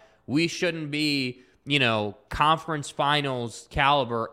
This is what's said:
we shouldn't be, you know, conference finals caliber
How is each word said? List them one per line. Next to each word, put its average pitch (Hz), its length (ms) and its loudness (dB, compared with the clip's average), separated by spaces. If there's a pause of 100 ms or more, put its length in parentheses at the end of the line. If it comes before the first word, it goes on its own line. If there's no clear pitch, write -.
(260)
we 160 220 0
shouldn't 165 420 -4
be, 143 520 -2 (220)
you 143 140 2
know, 110 380 0 (120)
conference 156 600 0
finals 143 800 -2
caliber 135 640 2